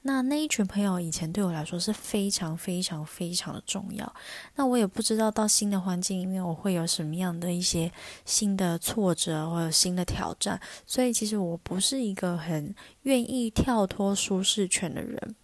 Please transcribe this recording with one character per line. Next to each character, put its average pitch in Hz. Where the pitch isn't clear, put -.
那， 269
那 294
一 311
群 214
朋 202
友 190
以 165
前 160
对 202
我 180
来 156
说 170
是 208
非 202
常 165
非 180
常 156
非 175
常 165
的 -
重 190
要。 -
那 277
我 247
也 220
不 -
知 220
道 220
到 214
新 202
的 196
环 180
境 185
里 185
面 185
我 170
会 180
有 170
什 165
么 156
样 180
的 175
一 175
些 170
新 202
的 175
挫 190
折 160
或 170
者 165
新 180
的 180
挑 -
战， -
所 254
以 247
其 214
实 214
我 170
不 180
是 269
一 214
个 175
很 156
愿 269
意 233
跳 226
脱 196
舒 190
适 190
圈 170
的 -
人。 -